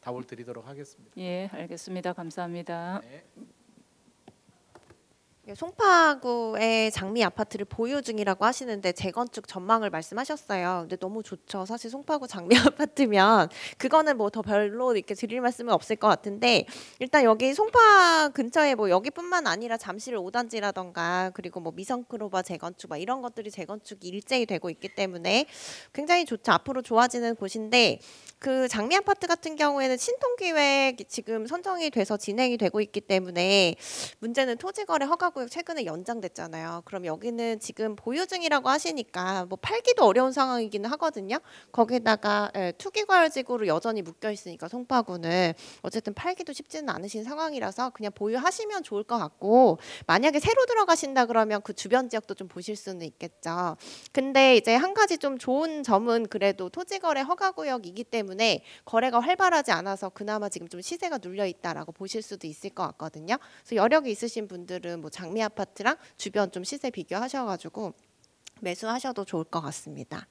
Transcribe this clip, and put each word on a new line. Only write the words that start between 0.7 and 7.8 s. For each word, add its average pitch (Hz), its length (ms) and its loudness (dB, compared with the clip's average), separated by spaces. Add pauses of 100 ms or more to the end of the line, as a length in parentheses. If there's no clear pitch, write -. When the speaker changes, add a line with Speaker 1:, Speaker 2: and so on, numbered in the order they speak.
Speaker 2:
예, 185 360 -8
알겠습니다. 170 580 -10
감사합니다. 175 880 -8
Speaker 1:
네. 147 220 -20 (2250)
Speaker 3:
예, 202 60 -14
송파구의 240 1400 2
장미 214 320 -2
아파트를 202 420 -4
보유 254 360 -4